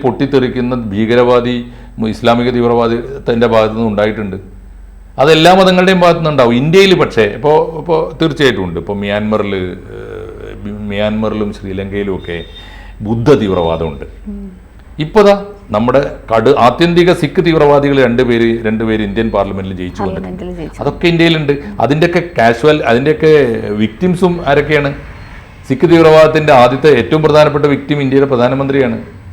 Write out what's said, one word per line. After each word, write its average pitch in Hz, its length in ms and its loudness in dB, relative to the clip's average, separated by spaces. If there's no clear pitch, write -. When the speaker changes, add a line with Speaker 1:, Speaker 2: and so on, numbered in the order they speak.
Speaker 1:
പൊട്ടിത്തെറിക്കുന്ന 127 720 -2
ഭീകരവാദി, 120 640 2
മു-, 110 140 -2
ഇസ്ലാമിക 120 440 0
തീവ്രവാദത്തിൻ്റെ 117 1000 0
ഭാഗത്തു 110 220 2
നിന്ന് 113 160 -2
ഉണ്ടായിട്ടുണ്ട്. 104 440 -4
അതെല്ലാ 156 360 6
മതങ്ങളുടെയും 185 460 2
ഭാഗത്തു 170 180 2
നിന്നുണ്ടാവും. 131 380 2
ഇന്ത്യയിൽ 190 320 4
പക്ഷേ 110 220 0
ഇപ്പോൾ, 151 180 2
ഇപ്പോൾ 160 180 -2
തീർച്ചയായിട്ടും 135 460 0
ഉണ്ട്. 85 160 -8
ഇപ്പോൾ 101 220 -8
മ്യാൻമറിൽ, 104 480 -2
ഏഹ്, 101 800 -14
മ്യാൻമറിലും 107 680 -2
ശ്രീലങ്കയിലും 98 600 -6
ഒക്കെ 87 200 -10
ബുദ്ധ 117 200 0
തീവ്രവാദമുണ്ട്. 82 640 -2
Speaker 2:
ഉം. 202 160 -14
Speaker 1:
ഇപ്പോ 208 220 2
ദാ 202 60 6
നമ്മുടെ 120 240 0
കടു-, 113 240 2
ആത്യന്തിക 170 440 2
സിഖ് 151 260 -2
തീവ്രവാദികൾ 143 580 2
രണ്ടുപേര്, 117 420 2
രണ്ടുപേര് 110 400 -2
ഇന്ത്യൻ 110 260 -2
പാർലമെന്റിൽ 98 460 -4
ജയിച്ചു 90 220 -10
Speaker 2:
പാർലമെന്റിൽ 185 260 -6
Speaker 1:
വന്നിട്ടുണ്ട്. 180 320 -12
Speaker 2:
ജയിച്ചു. 156 240 -12
Speaker 1:
അതൊക്കെ 143 280 -2
ഇന്ത്യയിലുണ്ട്. 165 400 2
അതിൻ്റെയൊക്കെ 160 380 0
കാഷ്വൽ, 131 400 2
അതിൻ്റെയൊക്കെ 151 400 2
വിക്ടിംസും 175 520 0
ആരൊക്കെയാണ്? 143 400 0
സിഖ് 135 220 0
തീവ്രവാദത്തിൻ്റെ 156 680 6
ആദ്യത്തെ 131 380 4
ഏറ്റവും 151 260 0
പ്രധാനപ്പെട്ട 147 480 2
വിക്ടിം 143 320 -4
ഇന്ത്യയുടെ 135 260 2
പ്രധാനമന്ത്രിയാണ്. 131 640 0